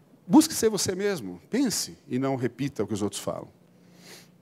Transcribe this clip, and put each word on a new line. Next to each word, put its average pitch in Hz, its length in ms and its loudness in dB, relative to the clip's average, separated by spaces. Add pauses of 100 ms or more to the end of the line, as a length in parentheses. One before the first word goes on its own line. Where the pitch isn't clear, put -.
(280)
Busque 311 260 8
ser 220 160 2
você 196 260 -2
mesmo. 147 440 -4 (100)
Pense - 480 -2 (120)
e 127 100 -2
não 135 160 0
repita 123 480 -4
o 98 40 -6
que 110 60 -4
os 98 80 -2
outros 101 200 -4
falam. - 260 -8 (960)